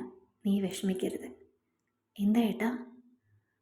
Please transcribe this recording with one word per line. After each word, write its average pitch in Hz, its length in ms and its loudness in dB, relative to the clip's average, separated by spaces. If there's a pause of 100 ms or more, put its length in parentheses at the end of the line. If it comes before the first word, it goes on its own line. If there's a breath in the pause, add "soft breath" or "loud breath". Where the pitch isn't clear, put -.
(420)
നീ 196 180 2
വിഷമിക്കരുത്." - 680 -2 (880)
"എന്താ 208 240 4
ഏട്ടാ?" 220 280 0 (920)